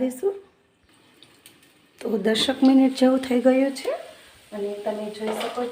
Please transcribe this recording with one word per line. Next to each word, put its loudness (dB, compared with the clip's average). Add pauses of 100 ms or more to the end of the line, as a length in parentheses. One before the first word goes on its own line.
દઈશું. -4 (1700)
તો -8 (180)
દસક 0 (100)
મિનિટ 6
જેવું 4
થઈ 0
ગયું 4
છે -4 (640)
અને -6 (100)
તમે -6 (100)
જોઈ -6
શકો -6